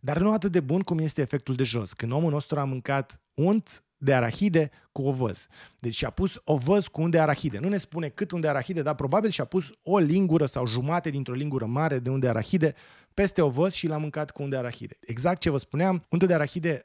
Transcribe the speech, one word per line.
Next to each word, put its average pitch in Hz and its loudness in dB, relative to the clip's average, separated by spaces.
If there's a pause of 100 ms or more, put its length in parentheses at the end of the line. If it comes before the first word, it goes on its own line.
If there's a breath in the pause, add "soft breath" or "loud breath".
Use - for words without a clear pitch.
dar 147 -2
nu 202 4
atât 208 0
de 175 4
bun 151 0
cum 175 -2
este 156 -2
efectul 135 -2
de 127 0
jos, 113 -2
când 117 -6
omul 160 2
nostru 147 -2
a 139 -2
mâncat 135 -4 (140)
unt 190 0 (120)
de 139 2
arahide 147 2 (220 soft breath)
cu 139 -6
ovăz. 127 -2 (320 loud breath)
Deci 117 -6
și-a 120 -2
pus - -2
ovăz 156 2
cu - -8
unt 170 2
de 165 6
arahide. 139 0
Nu 160 -4
ne 202 0
spune 170 -6
cât - -6
unt 175 -4
de 156 2
arahide, 147 -2
dar 151 0
probabil 185 0
și-a - -2
pus 180 -4 (120)
o 196 2
lingură 165 4
sau 123 -2
jumate 143 -2
dintr-o 131 -6
lingură 135 -4
mare 139 0
de 123 -4
unt 135 0
de 127 2
arahide 139 2 (400 loud breath)
peste 190 2
ovăz 151 2
și - -4
l-a 156 -2
mâncat 151 -6
cu - -10
unt 139 -4
de 135 -2
arahide. 123 -8
Exact 135 -2
ce 170 2
vă 143 0
spuneam, 170 0
untul 180 4
de 175 6
arahide 156 -2